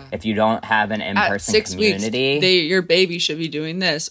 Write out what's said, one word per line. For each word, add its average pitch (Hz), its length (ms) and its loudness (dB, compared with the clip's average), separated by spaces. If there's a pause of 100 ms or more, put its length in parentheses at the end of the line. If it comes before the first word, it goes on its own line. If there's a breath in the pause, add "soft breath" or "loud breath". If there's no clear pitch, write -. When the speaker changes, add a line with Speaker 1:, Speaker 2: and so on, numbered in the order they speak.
Speaker 1:
if 98 140 -8
you 113 100 0
don't 110 300 2
have 107 260 2
an 107 120 -4
Speaker 2:
At - 80 -6
Speaker 1:
in-person 180 420 0
Speaker 2:
six 208 220 0
weeks, 190 300 0
Speaker 1:
community. 131 360 0
Speaker 2:
they, 185 200 4
your 180 220 2
baby 175 360 2
should 156 200 -4
be 165 100 -4
doing 156 300 -6
this. 165 320 -2